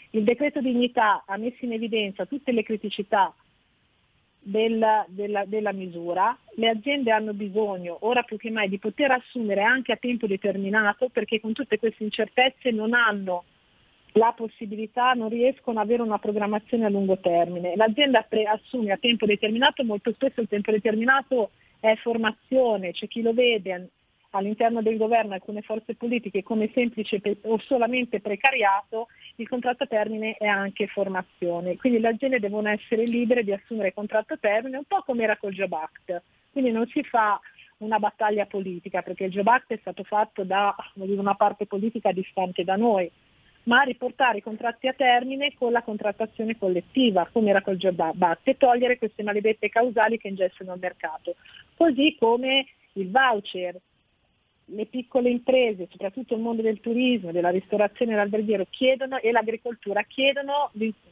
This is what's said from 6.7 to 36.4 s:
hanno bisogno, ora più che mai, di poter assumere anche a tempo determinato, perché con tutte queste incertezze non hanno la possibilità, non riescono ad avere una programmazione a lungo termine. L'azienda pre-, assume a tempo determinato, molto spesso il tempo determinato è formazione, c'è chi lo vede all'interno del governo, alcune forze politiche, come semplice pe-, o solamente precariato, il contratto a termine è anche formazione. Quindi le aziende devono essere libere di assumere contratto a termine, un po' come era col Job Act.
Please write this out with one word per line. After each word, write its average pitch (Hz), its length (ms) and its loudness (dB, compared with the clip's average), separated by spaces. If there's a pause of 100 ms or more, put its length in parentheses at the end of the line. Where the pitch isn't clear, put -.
hanno 214 220 0
bisogno, 196 640 -4
ora 240 220 2
più 220 140 -6
che 220 140 -8
mai, 214 180 -2
di 196 100 -4
poter 269 320 0
assumere 226 520 -2
anche 240 300 2
a 214 40 -2
tempo 240 300 -4
determinato, 202 840 0
perché 220 300 -2
con 226 120 -4
tutte 220 260 -4
queste 220 240 -4
incertezze 240 680 0
non 220 240 0
hanno 202 500 0 (680)
la 226 220 4
possibilità, 220 800 -2
non 233 160 -2
riescono 240 500 0
ad 208 60 2
avere 233 180 0
una 214 160 0
programmazione 214 680 -2
a - 20 4
lungo 196 300 2
termine. 175 580 0
L'azienda 220 460 4
pre-, 214 220 0
assume 214 460 -2
a 196 60 0
tempo 233 300 0
determinato, 226 580 0
molto 214 280 -2
spesso - 280 -2
il 220 80 -4
tempo 208 240 -2
determinato 226 800 0 (300)
è 220 160 4
formazione, 220 960 0
c'è - 140 -10
chi 233 160 -6
lo 226 100 2
vede 196 580 0 (400)
all'interno 220 520 0
del 220 160 0
governo, 220 360 2
alcune 208 280 -10
forze 220 320 -8
politiche, 226 480 -4
come 220 320 -2
semplice 226 460 -2
pe-, 202 220 -2
o 220 180 0
solamente 240 600 0
precariato, 208 880 -4 (280)
il 226 120 -12
contratto 247 360 -6
a - 20 -10
termine 220 480 -4
è 214 120 -6
anche 196 400 -2
formazione. 180 920 -4
Quindi 240 220 2
le 226 100 2
aziende 247 320 -2
devono 208 280 -4
essere 214 360 -2
libere 233 380 0
di 202 100 -2
assumere 196 420 -4
contratto 214 400 -4
a 311 40 -8
termine, 226 380 0
un 285 80 -10
po' 392 180 -2
come 233 200 -4
era 220 140 2
col 202 160 -8
Job 185 200 -4
Act. 170 500 -8 (300)